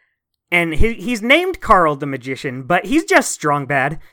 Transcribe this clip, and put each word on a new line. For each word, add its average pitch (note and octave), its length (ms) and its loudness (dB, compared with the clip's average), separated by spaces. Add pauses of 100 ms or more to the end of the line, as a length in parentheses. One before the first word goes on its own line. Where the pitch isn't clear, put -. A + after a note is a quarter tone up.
(500)
and E3+ 240 0
he, A3 200 4
he's G3+ 260 -4
named E4 400 0
Carl E3 360 4
the C#3+ 100 -8
Magician, C3 560 -8
but F3 240 -2
he's A3 180 0
just E4+ 280 2
Strong C#3+ 340 -2
Bad. C#3 320 -2 (140)